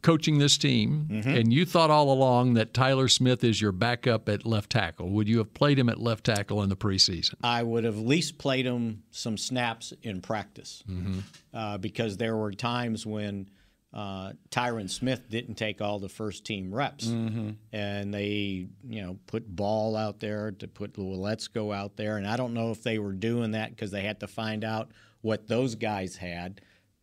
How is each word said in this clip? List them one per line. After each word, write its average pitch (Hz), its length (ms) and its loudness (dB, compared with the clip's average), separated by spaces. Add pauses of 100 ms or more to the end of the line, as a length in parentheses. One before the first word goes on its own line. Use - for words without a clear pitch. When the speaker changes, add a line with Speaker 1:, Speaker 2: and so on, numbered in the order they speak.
Speaker 1:
coaching 160 360 4
this 143 200 6
team, 139 520 2
Speaker 2:
Mm-hmm. 107 200 -2
Speaker 1:
and 117 240 6
you 170 120 6
thought 165 240 4
all 151 220 6
along 127 440 6
that 110 200 2
Tyler 131 320 4
Smith 127 360 4
is 113 160 4
your 104 120 4
backup 113 580 0
at 104 160 -2
left 113 240 0
tackle, 90 400 -2
would 104 180 2
you 113 120 4
have 107 160 -2
played 143 240 6
him 123 100 6
at - 100 -2
left 113 260 0
tackle 104 360 2
in 98 80 2
the 95 60 2
preseason? 95 580 0 (100)
Speaker 2:
I 120 200 2
would 117 220 0
have 107 120 0
at 110 80 -4
least 151 320 2
played 131 300 0
him 117 340 -2 (100)
some 113 260 -6
snaps 120 560 -4 (100)
in 98 180 -6
practice, - 680 -8
Speaker 1:
Mm-hmm. 92 300 -4 (340)
Speaker 2:
uh, 104 260 -6
because 104 380 -4
there 113 200 0
were 107 140 -2
times 120 560 -4
when, 104 420 -6 (460)
uh, 98 380 -8 (180)
Tyron 117 400 -2
Smith 127 360 -4
didn't 113 280 -8
take 107 260 -4
all 104 160 -2
the 98 120 -8
first 107 360 -10
team 95 260 -6
reps, 131 360 -4
Speaker 3:
Mm-hmm. 113 420 -4 (240)
Speaker 2:
and 101 400 -4
they, 101 540 -2 (200)
you 110 140 -8
know, 92 240 -10
put 113 300 -6
Ball 107 400 0
out 107 240 -4
there 107 320 -4
to 95 160 -12
put - 260 -12
Waletzko 101 840 -4
out 101 220 -8
there, 107 200 -4
and 98 100 -4
I 113 100 -2
don't 120 160 -4
know 117 160 -2
if 110 140 -8
they 113 160 0
were 101 140 -4
doing 113 400 0
that 110 220 -4
'cause 107 140 -6
they 98 140 -4
had 104 160 -4
to 101 80 -8
find 110 360 -6
out 110 280 -4 (300)
what 110 260 -2
those 120 260 0
guys 107 440 -4
had, 90 440 -8 (420)